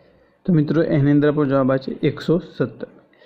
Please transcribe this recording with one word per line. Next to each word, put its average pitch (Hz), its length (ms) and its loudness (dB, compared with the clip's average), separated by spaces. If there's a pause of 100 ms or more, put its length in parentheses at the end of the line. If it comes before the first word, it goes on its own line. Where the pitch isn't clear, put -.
(460)
તો - 60 -20
મિત્રો, 151 300 2
એની 147 340 2
અંદર 147 120 4
આપણો 147 160 0
જવાબ 135 260 0
આવે 131 140 0
છે 214 80 -8 (140)
એકસો - 280 -2 (140)
સત્તર. 117 400 -8 (380)